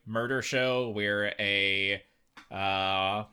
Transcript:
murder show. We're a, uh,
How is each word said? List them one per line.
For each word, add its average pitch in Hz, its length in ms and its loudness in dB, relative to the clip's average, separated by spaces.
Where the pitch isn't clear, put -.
murder 120 360 -2
show. 127 500 0
We're 104 460 0
a, 98 640 2
uh, 95 840 0